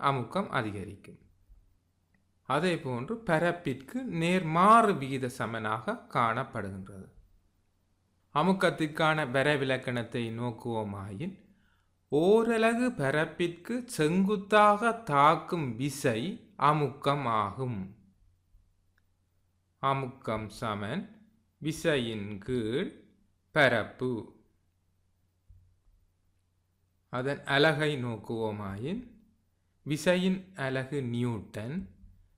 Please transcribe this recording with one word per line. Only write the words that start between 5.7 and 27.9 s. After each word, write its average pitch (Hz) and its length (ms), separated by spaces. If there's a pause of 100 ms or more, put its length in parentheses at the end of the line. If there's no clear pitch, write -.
காணப்படுகின்றது. 101 1000 (1200)
அமுக்கத்திற்கான 156 960
வரைவிலக்கணத்தை 127 1080
நோக்குவோமாயின், 110 1080 (640)
ஓரலகு 226 840
பரப்பிற்கு 165 880
செங்குத்தாக 208 1080
தாக்கும் 151 840
விசை 135 840
அமுக்கம் 143 680
ஆகும். 110 720 (1900)
அமுக்கம் 123 640
சமன் 107 760 (420)
விசையின் 120 760
கீழ் 127 680 (460)
பரப்பு. 120 920 (2750)
அதன் 131 360
அலகை 147 600